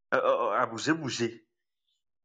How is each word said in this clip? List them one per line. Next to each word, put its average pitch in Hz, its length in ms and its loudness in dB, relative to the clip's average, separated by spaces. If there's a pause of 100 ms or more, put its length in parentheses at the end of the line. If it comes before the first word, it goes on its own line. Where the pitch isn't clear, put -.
(100)
ẹ, 131 60 4
ọ, 127 220 4
ọ, 120 80 0 (100)
àbùṣebùṣe. 123 720 -2 (960)